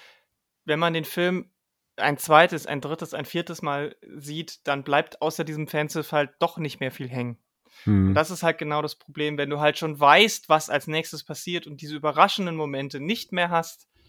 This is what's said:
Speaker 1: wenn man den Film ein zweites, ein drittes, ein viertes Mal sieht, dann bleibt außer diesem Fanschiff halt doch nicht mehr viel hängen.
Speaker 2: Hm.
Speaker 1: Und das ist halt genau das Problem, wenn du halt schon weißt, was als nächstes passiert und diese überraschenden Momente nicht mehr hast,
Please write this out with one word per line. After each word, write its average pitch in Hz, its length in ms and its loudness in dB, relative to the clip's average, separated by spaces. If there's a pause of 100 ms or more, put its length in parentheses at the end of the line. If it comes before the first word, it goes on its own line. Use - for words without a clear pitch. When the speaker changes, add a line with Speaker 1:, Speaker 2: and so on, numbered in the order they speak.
(640)
Speaker 1:
wenn 151 140 0
man 170 140 2
den 160 120 -4
Film 180 440 -2 (460)
ein 143 220 0
zweites, 160 500 6
ein 143 140 -6
drittes, 156 320 -8
ein 151 120 -6
viertes 170 360 -8
Mal 147 340 -6 (220)
sieht, 151 500 -12
dann 139 160 -2
bleibt 151 380 0
außer 156 240 -2
diesem 151 240 -6
Fanschiff 151 420 -4
halt 147 280 0
doch - 180 -2
nicht 156 240 -6
mehr 131 100 -4
viel 131 160 -10
hängen. 123 300 -6 (480)
Speaker 2:
Hm. 98 240 4
Speaker 1:
Und 95 60 4
das 156 160 2
ist 170 120 -10
halt 160 140 2
genau 151 240 -2
das 151 140 -6
Problem, 151 420 -6
wenn 143 120 -2
du 147 120 -4
halt 151 160 4
schon 156 200 -4
weißt, 165 520 6
was 156 200 2
als 147 180 -2
nächstes 156 360 -4
passiert 170 440 -8
und 147 140 -16
diese 151 140 -12
überraschenden 160 640 2
Momente 139 420 -6
nicht 175 320 -4
mehr 180 180 0
hast, 165 380 -2 (220)